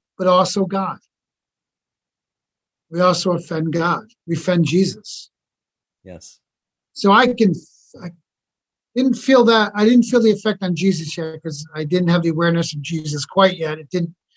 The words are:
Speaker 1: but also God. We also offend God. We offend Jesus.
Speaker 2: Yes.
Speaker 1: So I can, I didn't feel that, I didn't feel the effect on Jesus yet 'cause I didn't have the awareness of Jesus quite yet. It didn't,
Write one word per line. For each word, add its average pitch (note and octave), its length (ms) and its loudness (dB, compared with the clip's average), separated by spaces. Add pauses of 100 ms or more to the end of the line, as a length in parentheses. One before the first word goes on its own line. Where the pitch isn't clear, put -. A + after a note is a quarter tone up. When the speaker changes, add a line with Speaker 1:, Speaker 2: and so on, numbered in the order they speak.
(160)
Speaker 1:
but F#3 100 -4
also F#3 380 2
God. F3+ 340 -6 (1900)
We E3 100 -6
also F3+ 320 2
offend E3 420 -4
God. E3+ 300 -2 (220)
We E3+ 100 -2
offend F3 280 0
Jesus. D3+ 640 -2 (720)
Speaker 2:
Yes. - 380 -20 (540)
Speaker 1:
So G3 180 2
I B3 220 4
can, A3 180 2 (500)
I F3 80 -12 (840)
didn't B3+ 220 0
feel C4 280 4
that, G#3+ 300 4
I G#3 100 0
didn't A#3+ 200 6
feel A#3+ 180 2
the A3 80 4
effect G3+ 320 -2
on F3+ 120 -2
Jesus D#3+ 420 -2
yet D#3+ 260 -8
'cause D3+ 320 -12
I D#3 100 -6
didn't F3 240 0
have F3 140 2
the E3 80 0
awareness E3+ 440 0
of D3 60 -8
Jesus D3+ 460 -8
quite F#3 320 0
yet. D#3 200 -6
It D#3 120 -20
didn't, F3 240 -4 (220)